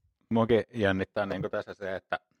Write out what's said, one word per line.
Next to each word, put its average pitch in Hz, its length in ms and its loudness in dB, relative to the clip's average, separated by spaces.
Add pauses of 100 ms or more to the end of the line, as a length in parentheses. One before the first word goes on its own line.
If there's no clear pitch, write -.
(280)
muakin 113 360 4 (100)
jännittää 98 520 0
niinku 98 220 -6
tässä 104 260 -8
se, 95 220 -8
että, - 220 -6 (220)